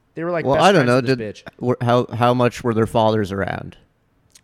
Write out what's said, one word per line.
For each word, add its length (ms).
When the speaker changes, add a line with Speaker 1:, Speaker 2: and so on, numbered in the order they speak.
Speaker 1:
They 80
were, 80
like, 140
Speaker 2:
well, 100
Speaker 1:
best 100
Speaker 2:
I 60
don't 140
Speaker 1:
friends 20
Speaker 2:
know. 60
Speaker 1:
with 60
this 240
Speaker 2:
Did, 140
Speaker 1:
bitch. 40
Speaker 2:
were, 200
how, 260
how 260
much 300
were 100
their 140
fathers 460
around? 440